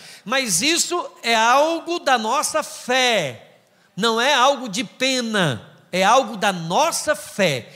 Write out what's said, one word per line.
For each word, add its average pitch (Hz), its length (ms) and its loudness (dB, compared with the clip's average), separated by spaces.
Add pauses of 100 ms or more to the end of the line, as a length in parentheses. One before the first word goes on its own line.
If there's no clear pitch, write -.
(240)
Mas 226 380 -2
isso 320 480 -2 (140)
é 233 120 0
algo 311 640 2
da 269 180 2
nossa 262 440 -2
fé, 233 960 -2 (380)
não 226 260 0
é 277 120 4
algo 254 360 2
de 202 140 -6
pena, 214 840 -2 (240)
é 185 120 0
algo 226 340 2
da 196 160 0
nossa 226 600 -2
fé. 160 600 -4